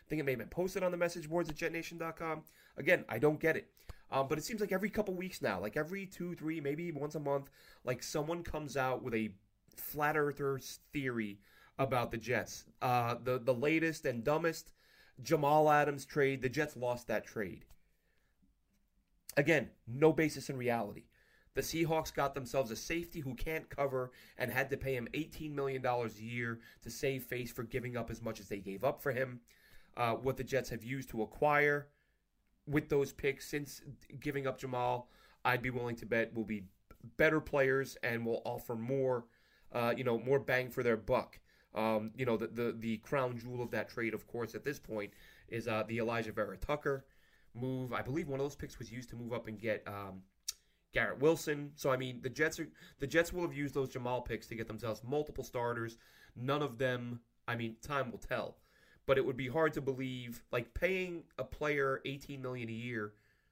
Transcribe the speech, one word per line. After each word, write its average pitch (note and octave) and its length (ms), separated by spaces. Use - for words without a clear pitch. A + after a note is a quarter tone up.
think D#3 140
it - 20
may C#3 80
have A#2+ 80
been G#2+ 80
posted F#3 340
on F3+ 100
the F3 60
message E3+ 320
boards E3 200
at D3+ 60
jet D#3+ 180
nation E3 240
dot E3 180
com. D#3+ 280
Again, D#3 320
I A#2 100
don't D3+ 200
get D#3+ 180
it. - 120
Um, C3+ 160
but D3+ 100
it D3 80
seems A3 160
like F#3 100
every F#3+ 180
couple G3+ 240
weeks F3+ 280
now, G#2 180
like, G#2+ 180
every F#3 280
two, F3 300
three, D#3 260
maybe E3 300
once D3 240
a D#3 40
month, C#3 300
like, B2+ 180
someone E3 420
comes D3+ 340
out B2+ 260
with A#2+ 100
a A2 200
flat D3+ 400
earther C#3+ 400
s-, - 240
theory A#2 480
about A#2+ 340
the A#2+ 60
Jets. A2+ 460
Uh, A#2+ 420
the, B2+ 160
the B2 140
latest D#3 520
and A#2+ 180
dumbest, D#3+ 480
Jamal D3+ 480
Adams D3 360
trade. C3+ 360
The C3 80
Jets D3 280
lost B2 300
that A2 180
trade. - 400
Again, D3 340
no D3 280
basis D3+ 360
in C3+ 80
reality. A#2 460
The C3+ 60
Seahawks D#3+ 520
got C#3 220
themselves C3 360
a A2 40
safety E3+ 440
who C3 160
can't D#3+ 340
cover C3 420
and A#2+ 140
had C3+ 180
to C3 80
pay C3+ 180
him A#2 180
eighteen D3+ 400
million C3+ 280
dollars A#2+ 360
a G#2+ 60
year A#2 360
to A#2 60
save C3+ 340
face B2 280
for B2 120
giving B2 340
up A#2 120
as A2 120
much A2+ 180
as F#2+ 80
they G2+ 120
gave G2 240
up D3 180
for C#3+ 100
him, B2 300
uh, A#2 160
what C3 240
the C3+ 60
Jets B2 260
have G#2+ 140
used C3 260
to A2 120
acquire D3 680
with D3+ 200
those C#3+ 240
picks - 360
since D3 340
giving C#3 260
up C3 140
Jamal, B2 500
I'd B2 200
be B2+ 80
willing A#2+ 260
to - 80
bet A#2 300
will A2 100
be G2+ 200
better D#3 240
players C3+ 600
and A#2 200
will A#2 220
offer A#2+ 300
more, B2+ 500
uh, A#2+ 240
you C3 60
know, A#2 160
more C3 200
bang B2+ 300
for B2+ 140
their A#2 140
buck. - 420
Um, A2 420
you B2+ 100
know, A2+ 120
the, A2 100
the, A#2 300
the A2+ 200
crown B2+ 400
jewel B2 260
of G#2 80
that A2 180
trade, A2+ 240
of G#2 140
course, A#2 260
at A2 100
this C#3+ 140
point G2+ 360
is, A#2 200
uh, A2 200
the A2+ 100
Elijah A2+ 340
Vera G2+ 260
Tucker C#3+ 480
move. B2+ 360
I G#2+ 120
believe C#3+ 240
one C3+ 120
of C#3 60
those D3 100
picks - 220
was A2 140
used B2 180
to A#2 60
move A#2 180
up A#2 140
and G#2+ 120
get, G#2+ 280
um, G2 340
Garrett A2+ 280
Wilson. D3 560
So, D3 160
I B2+ 60
mean, B2+ 240
the C3 80
Jets D#3 300
are, D#3 80
the C#3+ 80
Jets E3 260
will F3+ 120
have D3 100
used C#3+ 220
those C3 140
Jamal B2 320
picks A2+ 260
to - 80
get A2+ 120
themselves A2 360
multiple C#3+ 400
starters. A#2+ 540
None C#3 280
of A#2+ 160
them, A#2+ 400
I A#2 80
mean, A#2 260
time C3+ 300
will - 80
tell. - 380
But C3+ 140
it B2+ 60
would B2 120
be C3 100
hard D#3 260
to D3+ 80
believe, B2+ 720
like, A#2+ 220
paying F3+ 500
a G#3+ 60
player C#3+ 640
eighteen C#3 360
million B2+ 280
a A2+ 40
year A2+ 400